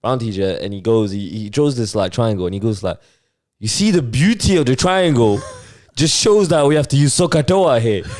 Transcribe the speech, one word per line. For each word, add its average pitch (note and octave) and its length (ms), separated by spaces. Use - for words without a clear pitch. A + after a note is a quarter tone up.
Brown B2+ 160
teacher, G2 420
and G2+ 120
he G2+ 80
goes, A2 300
he, G2+ 180
he G#2+ 220
draws C#3+ 260
this, A2+ 180
like, F#2+ 180
triangle, G#2+ 340
and F2+ 80
he G2 60
goes, G#2 220
like, F2 180
you G#2+ 100
see G3+ 220
the F3 120
beauty D#3+ 540
of D#3 100
the B2+ 100
triangle... D3+ 640
just D#3 180
shows G#3 300
that D#3 180
we C#3+ 120
have D3 100
to - 100
use C#3+ 220
SOHCAHTOA E3 640
here G#2 240